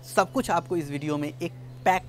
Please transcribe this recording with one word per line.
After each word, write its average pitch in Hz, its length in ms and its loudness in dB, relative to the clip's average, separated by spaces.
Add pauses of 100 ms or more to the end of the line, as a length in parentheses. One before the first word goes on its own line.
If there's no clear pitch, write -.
(160)
सब 185 180 4
कुछ 240 180 0
आपको 170 260 2
इस 147 120 -2
वीडियो 147 280 -2
में 147 240 -4
एक 170 100 -4 (340)
पैक 185 240 4